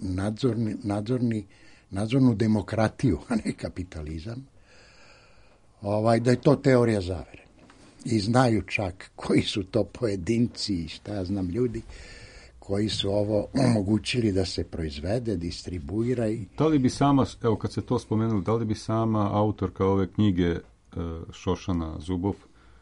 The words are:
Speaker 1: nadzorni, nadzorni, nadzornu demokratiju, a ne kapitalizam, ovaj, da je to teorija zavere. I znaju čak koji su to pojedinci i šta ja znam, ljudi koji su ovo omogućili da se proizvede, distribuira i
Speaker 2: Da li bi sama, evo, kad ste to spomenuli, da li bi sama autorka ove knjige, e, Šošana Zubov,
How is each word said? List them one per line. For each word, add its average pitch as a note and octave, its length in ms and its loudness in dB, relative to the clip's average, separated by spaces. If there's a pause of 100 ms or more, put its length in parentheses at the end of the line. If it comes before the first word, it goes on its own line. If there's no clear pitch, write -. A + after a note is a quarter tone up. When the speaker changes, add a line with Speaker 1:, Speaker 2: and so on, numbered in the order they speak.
Speaker 1:
nadzorni, G#2+ 840 -2
nadzorni, G#2+ 640 -2 (440)
nadzornu A2+ 440 4
demokratiju, G#2+ 840 2 (100)
a A#3 160 0
ne - 80 -4
kapitalizam, E2 920 -10 (1400)
ovaj, A2 380 2
da A#2+ 100 2
je B2 100 4
to C#3+ 160 6
teorija A#2+ 440 4
zavere. F2 440 -8 (600)
I A2 160 0
znaju A2+ 420 4
čak - 540 -6
koji - 260 2
su - 200 -4
to G2+ 220 0
pojedinci G#2+ 880 -2
i E2 140 -4
šta - 260 -12
ja F#2+ 100 -4
znam, F#2 240 -2
ljudi A2+ 340 -2 (880)
koji G#2 180 0
su G2 220 -4
ovo G#2 440 0
omogućili A2 800 2
da F#2+ 120 2
se F2+ 200 -4
proizvede, F2 720 -4
distribuira F#2 920 -4
i A2 180 -6 (120)
Speaker 2:
Da D3 80 2
li D#3 120 4
bi B2+ 120 2
sama, C#3 360 4 (160)
evo, A2+ 140 2
kad - 160 -6
ste - 80 -4
to A#2+ 180 0
spomenuli, A2 460 0
da A2 100 0
li A#2 100 0
bi G#2+ 100 -2
sama A2 640 0
autorka G2+ 480 0
ove G2 200 2
knjige, F#2 400 2
e, E2+ 140 0 (720)
Šošana E2+ 640 -4
Zubov, F2+ 360 -2 (480)